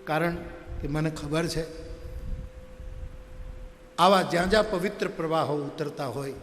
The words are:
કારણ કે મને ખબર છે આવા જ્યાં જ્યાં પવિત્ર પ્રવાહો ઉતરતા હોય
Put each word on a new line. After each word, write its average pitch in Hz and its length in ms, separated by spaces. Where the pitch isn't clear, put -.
કારણ 170 320
કે 151 60
મને 156 220
ખબર 151 360
છે 160 200
આવા 185 240
જ્યાં 170 280
જ્યાં 214 200
પવિત્ર 190 380
પ્રવાહો 156 480
ઉતરતા 143 500
હોય 135 260